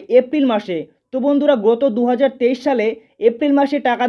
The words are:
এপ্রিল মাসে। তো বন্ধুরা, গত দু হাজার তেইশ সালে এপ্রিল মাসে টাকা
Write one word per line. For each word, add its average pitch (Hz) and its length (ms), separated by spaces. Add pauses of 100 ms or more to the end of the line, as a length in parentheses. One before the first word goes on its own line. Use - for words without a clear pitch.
(180)
এপ্রিল 277 280
মাসে। 208 320 (340)
তো 254 40 (100)
বন্ধুরা, 285 280 (140)
গত 233 140 (140)
দু 240 140
হাজার 254 200 (100)
তেইশ 247 260
সালে 247 200 (420)
এপ্রিল 277 300
মাসে 277 180 (120)
টাকা 240 200